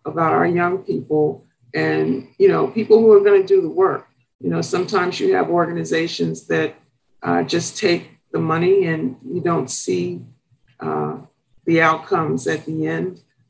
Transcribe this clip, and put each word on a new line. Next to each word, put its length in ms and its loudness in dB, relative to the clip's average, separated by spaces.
about 300 -2
our 140 2
young 320 0
people 640 -2
and, 540 -2
you 120 6
know, 180 2
people 320 4
who 140 8
are 100 8
gonna 200 6
do 180 4
the 80 -4
work. 380 0
You 80 -4
know, 120 -2
sometimes 600 -2
you 140 2
have 140 0
organizations 960 -2
that, 280 -2
uh, 200 0
just 340 -4
take 320 -2
the 60 -4
money 480 2
and 280 -4
you 140 -8
don't 300 -2
see, 520 -4
uh, 360 -6
the 140 2
outcomes 680 0
at 180 -4
the 220 -6
end. 340 -6